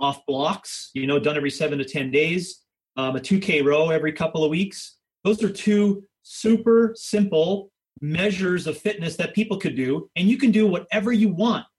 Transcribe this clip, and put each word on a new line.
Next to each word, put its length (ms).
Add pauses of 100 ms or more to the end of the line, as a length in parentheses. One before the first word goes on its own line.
off 260
blocks, 680
you 120
know, 140
done 160
every 140
seven 280
to 60
ten 260
days, 540 (320)
um, 180
a 60
two 180
K 240
row 280
every 220
couple 300
of 80
weeks. 460 (260)
Those 220
are 60
two 520 (200)
super 760
simple 760 (300)
measures 680
of 120
fitness 380
that 180
people 240
could 180
do. 400
And 120
you 100
can 120
do 160
whatever 460
you 160
want 380 (120)